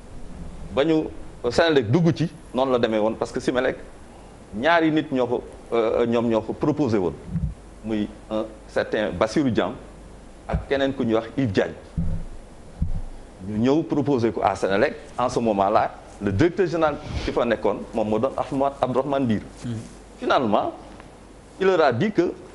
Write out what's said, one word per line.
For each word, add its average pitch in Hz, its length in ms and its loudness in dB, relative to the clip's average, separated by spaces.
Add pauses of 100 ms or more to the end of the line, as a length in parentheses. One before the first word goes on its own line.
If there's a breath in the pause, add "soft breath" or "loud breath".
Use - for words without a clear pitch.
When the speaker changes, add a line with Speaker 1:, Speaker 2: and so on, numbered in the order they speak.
(720)
Speaker 1:
ba 127 120 2
ñu 156 200 2 (440)
Senelec 143 400 4
dugg 165 260 4
ci, 156 140 0 (240)
noonu 131 200 2
la 123 60 4
demee 110 200 2
woon, 107 160 2
parce - 160 -4
que - 80 -6
Simelec 127 380 0 (760)
ñaari 160 360 4
nit 151 200 0
ñoo 127 160 2
ko, 120 160 -2 (300)
euh, 113 340 4
ñoom 117 220 2
ñoo 110 120 4
ko 110 120 -6
proposé 143 440 2
woon. 85 160 2 (720)
Muy 107 240 -2 (220)
un 110 160 -2 (220)
certain 107 440 -2
Bassirou 135 380 2
Dieng 101 240 2 (760)
ak - 200 -4
keneen 135 260 0
ku 135 100 -2
ñuy 113 120 2
wax 110 120 0 (100)
Yves 135 140 2
Diagne. 90 240 2 (1700)
Ñu 107 120 -4
ñëw 139 240 4
proposé 139 480 2
ko - 120 -4
à 98 120 2
Senelec. 101 400 2 (220)
En 123 120 0
ce 127 100 -2
moment-là, 110 520 2 (300)
le 202 100 0
directeur 175 360 4
général 156 300 0 (280)
ki 143 60 -2
fa 139 140 2
nekkoon, 104 380 0 (100)
moom 110 160 0
moo 107 100 2
doon 135 180 0
Ahmad 135 440 -2
Abdourahmane 135 460 0
Dir. 104 140 2 (240)
Speaker 2:
Mhm. 120 100 -6 (440)
Speaker 1:
Finalement, 147 520 2 (880)
il 190 80 4
leur 185 140 6
a 143 120 6
dit 170 180 2
que 175 220 2 (220)